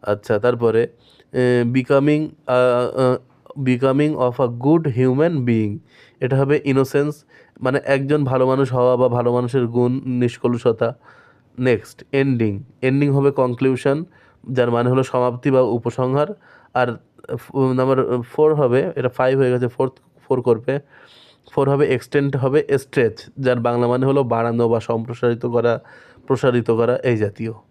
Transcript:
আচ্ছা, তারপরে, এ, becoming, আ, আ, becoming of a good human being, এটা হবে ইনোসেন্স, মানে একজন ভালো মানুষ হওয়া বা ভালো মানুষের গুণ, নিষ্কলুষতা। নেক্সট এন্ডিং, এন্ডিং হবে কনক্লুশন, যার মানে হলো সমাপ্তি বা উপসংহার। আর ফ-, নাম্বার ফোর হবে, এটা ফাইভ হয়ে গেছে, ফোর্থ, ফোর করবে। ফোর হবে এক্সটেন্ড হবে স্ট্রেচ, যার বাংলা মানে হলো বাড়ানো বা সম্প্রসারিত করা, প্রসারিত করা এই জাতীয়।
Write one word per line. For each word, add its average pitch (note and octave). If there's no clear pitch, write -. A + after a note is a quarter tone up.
আচ্ছা, G#2
তারপরে, A#2
এ, B2
becoming, C#3+
আ, B2+
আ, B2+
becoming C3+
of B2+
a A#2+
good D#3
human C3
being, A2
এটা C3
হবে C#3
ইনোসেন্স, C#3+
মানে C3
একজন C#3
ভালো B2+
মানুষ C3
হওয়া B2+
বা B2+
ভালো A#2+
মানুষের B2
গুণ, B2
নিষ্কলুষতা। A#2+
নেক্সট B2
এন্ডিং, A#2+
এন্ডিং C#3
হবে C#3
কনক্লুশন, C3
যার B2
মানে A#2+
হলো C3
সমাপ্তি B2
বা C3
উপসংহার। B2+
আর B2
ফ-, C3
নাম্বার B2+
ফোর D#3
হবে, D3
এটা B2+
ফাইভ C3
হয়ে C3
গেছে, B2
ফোর্থ, C3
ফোর B2+
করবে। B2
ফোর C#3
হবে C#3
এক্সটেন্ড C#3
হবে C3+
স্ট্রেচ, A#2
যার B2+
বাংলা A#2+
মানে B2+
হলো C#3
বাড়ানো A#2
বা A#2
সম্প্রসারিত A#2+
করা, A#2
প্রসারিত A#2+
করা A#2
এই B2
জাতীয়। G#2+